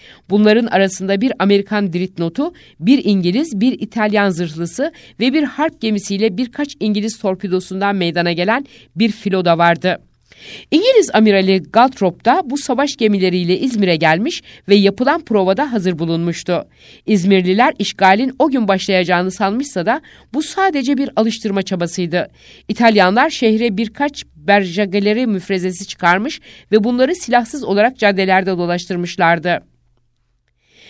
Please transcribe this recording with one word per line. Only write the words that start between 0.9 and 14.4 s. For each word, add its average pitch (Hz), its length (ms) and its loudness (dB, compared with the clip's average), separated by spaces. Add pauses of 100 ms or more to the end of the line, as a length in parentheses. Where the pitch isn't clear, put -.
bir 262 180 0
Amerikan 202 540 0
Dreadnought'u, 185 600 -4 (260)
bir 240 260 2
İngiliz, 202 560 0
bir 254 180 0
İtalyan 208 500 -2
zırhlısı 170 600 -6 (280)
ve 254 140 2
bir 302 100 0
harp 311 380 -4
gemisiyle 202 560 -4
birkaç 254 420 -6
İngiliz 214 380 -2
torpidosundan 190 800 -4
meydana 170 360 -2
gelen 208 340 -2 (300)
bir 214 160 2
filo 185 340 -4
da 170 120 4
vardı. 170 420 2 (720)
İngiliz 427 420 4
Amirali 196 500 4
Galthrop 208 640 0
da 294 200 2
bu 269 120 -6
savaş 277 380 -2
gemileriyle 185 640 0
İzmir'e 208 360 0
gelmiş 165 460 0 (280)